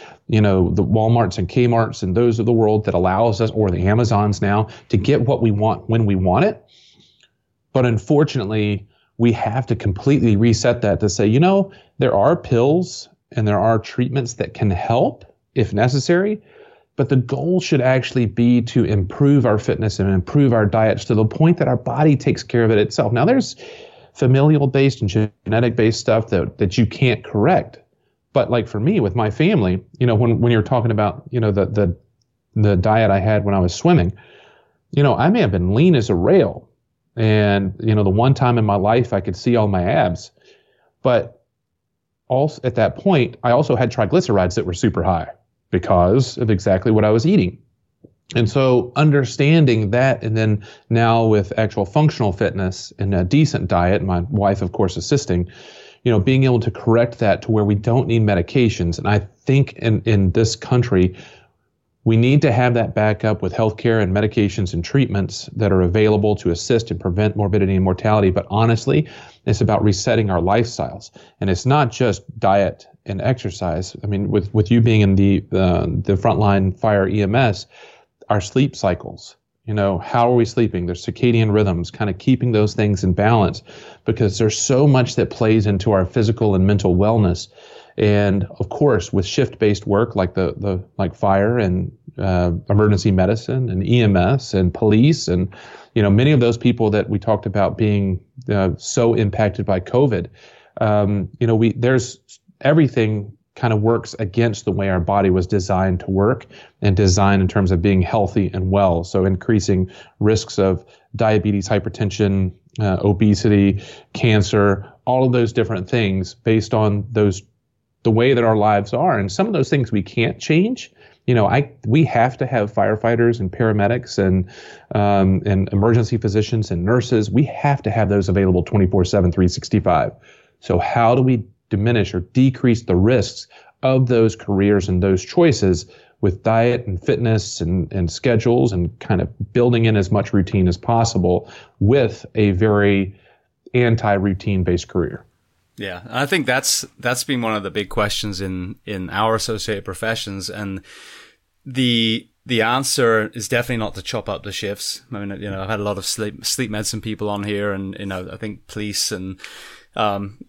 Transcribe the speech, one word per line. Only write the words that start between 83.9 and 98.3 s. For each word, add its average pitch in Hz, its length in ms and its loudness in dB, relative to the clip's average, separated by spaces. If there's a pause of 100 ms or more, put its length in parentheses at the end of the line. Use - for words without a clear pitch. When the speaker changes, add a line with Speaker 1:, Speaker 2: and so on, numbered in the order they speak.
Speaker 1:
because 113 320 -2
there's 110 200 0
so 135 300 2
much 131 280 2
that 107 140 0
plays 110 360 2
into 101 260 0
our 95 140 2
physical 107 500 0
and 92 100 2
mental 98 300 2
wellness. 101 540 0 (480)
And 104 480 2 (140)
of - 100 -4
course, 120 420 0
with 95 140 -2
shift-based 104 600 -2
work 104 300 0
like 92 200 -2
the, 92 200 -2
the, 95 260 -4 (160)
like 95 160 -4
fire 101 440 0
and, 92 340 -2 (260)
uh, 90 360 0 (160)
emergency 104 420 2
medicine 113 580 0
and 95 160 -4
E 120 160 2
M 104 140 4
S 95 380 0
and 92 200 2
police 110 540 2
and, 92 260 -2 (420)
you 117 60 2
know, 101 100 4
many 123 200 4
of 143 80 4
those 117 180 2
people 117 340 0
that 101 180 0
we 104 100 -2
talked - 280 -2
about 101 300 -2
being, 101 440 0 (280)